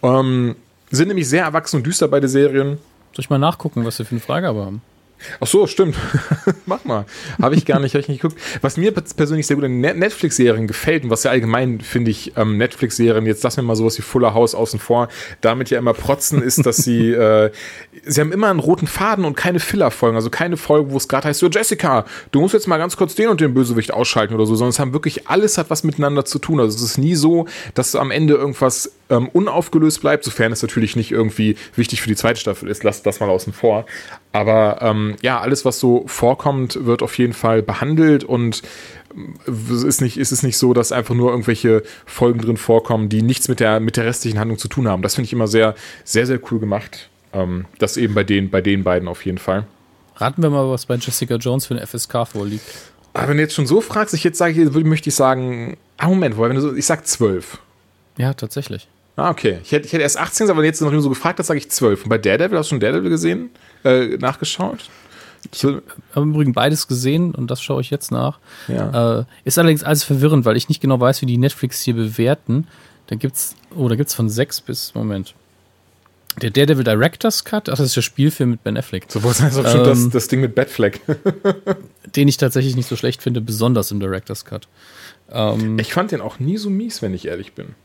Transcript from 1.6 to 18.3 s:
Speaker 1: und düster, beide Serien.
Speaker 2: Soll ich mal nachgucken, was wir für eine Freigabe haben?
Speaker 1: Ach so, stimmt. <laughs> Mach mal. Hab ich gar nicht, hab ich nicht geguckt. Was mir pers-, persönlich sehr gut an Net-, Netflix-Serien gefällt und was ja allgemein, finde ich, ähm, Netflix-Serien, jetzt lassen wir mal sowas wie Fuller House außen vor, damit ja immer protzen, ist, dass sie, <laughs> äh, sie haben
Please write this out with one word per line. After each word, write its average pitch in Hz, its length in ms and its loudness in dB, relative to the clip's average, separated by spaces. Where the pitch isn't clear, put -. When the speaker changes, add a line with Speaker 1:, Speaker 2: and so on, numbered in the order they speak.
Speaker 1:
und 123 100 0
düster, 160 220 0
beide 139 180 2
Serien. 139 520 2
Speaker 2:
Soll - 80 -12
ich - 100 -6
mal 139 80 2
nachgucken, 143 460 0
was 113 160 -6
wir 113 40 -4
für 120 120 -6
eine 113 40 -4
Freigabe 131 440 -2
haben? 101 180 -10
Speaker 1:
Ach - 60 -4
so, 196 200 4
stimmt. 175 300 0
<laughs> - 360 -2
Mach 190 180 -6
mal. 107 200 -4
Hab 131 120 2
ich 156 120 2
gar 139 160 2
nicht, 139 140 -2
hab 143 60 4
ich 139 80 -8
nicht 139 140 -6
geguckt. 160 180 -4
Was 135 160 -2
mir 196 160 2
pers-, 190 220 -8
persönlich 156 320 0
sehr 143 100 2
gut 143 80 -2
an 127 160 0
Net-, 156 160 0
Netflix-Serien 127 720 2
gefällt 156 380 -2
und 120 60 -2
was 113 140 0
ja 131 60 2
allgemein, 120 500 0
finde 120 300 -2
ich, - 260 -6
ähm, 107 220 2
Netflix-Serien, 113 680 0
jetzt 107 160 0
lassen 123 160 -2
wir 135 60 -4
mal 117 120 0
sowas 113 220 0
wie 107 40 -8
Fuller 120 320 2
House 117 200 4
außen 113 260 -4
vor, 117 280 0
damit 120 300 0
ja 127 80 2
immer 117 160 2
protzen, - 480 0
ist, 123 240 0
dass 117 120 2
sie, 117 320 2
<laughs> - 20 2
äh, 107 380 4
sie 147 160 0
haben 151 120 0